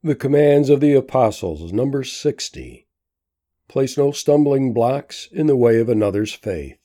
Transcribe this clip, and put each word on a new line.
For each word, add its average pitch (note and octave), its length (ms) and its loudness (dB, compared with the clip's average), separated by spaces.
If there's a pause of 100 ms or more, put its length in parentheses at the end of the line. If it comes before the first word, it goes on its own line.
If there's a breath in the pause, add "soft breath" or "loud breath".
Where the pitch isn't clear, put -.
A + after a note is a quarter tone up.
The D3+ 120 -2
commands C#3+ 560 2
of C#3+ 100 6
the D3 140 2
apostles, G2+ 800 -2
number C3+ 300 -2
sixty. - 840 -8 (800)
Place C3+ 300 -4
no C#3+ 140 0
stumbling C#3+ 600 2
blocks A#2+ 580 -4
in D#3+ 160 -4
the C#3 100 2
way A#2 220 4
of A#2 120 0
another's G#2 420 0
faith. D#2 520 -10